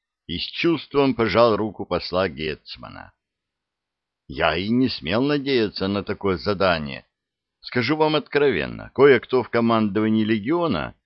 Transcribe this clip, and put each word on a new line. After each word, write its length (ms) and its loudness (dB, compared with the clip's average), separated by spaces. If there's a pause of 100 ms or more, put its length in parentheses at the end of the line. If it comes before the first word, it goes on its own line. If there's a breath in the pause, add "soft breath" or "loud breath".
(260)
и 120 -6
с 40 -6
чувством 720 0
пожал 420 4
руку 280 -4
посла 420 -2
Гетцмана. 840 -10 (1120)
Я 300 0
и 140 -4
не 180 2
смел 320 -2
надеяться 680 0
на 160 -2
такое 360 -2
задание. 680 -2 (560)
Скажу 360 -2
вам 200 2
откровенно, 760 -2
кое-кто 480 6
в 80 -8
командовании 760 2
легиона 680 -2 (120)